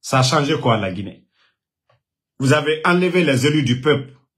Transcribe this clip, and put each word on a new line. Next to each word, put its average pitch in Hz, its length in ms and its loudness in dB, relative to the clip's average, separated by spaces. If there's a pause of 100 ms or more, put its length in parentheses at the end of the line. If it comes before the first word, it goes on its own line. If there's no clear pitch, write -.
Ça - 180 -2
a 131 40 2
changé 151 360 0
quoi, 117 180 0
la 98 160 -4
Guinée ? 95 360 -12 (1080)
Vous 131 140 2
avez 151 320 0
enlevé 175 400 2
les 135 220 0
élus 151 160 2
du 123 180 -2
peuple, 139 320 0 (260)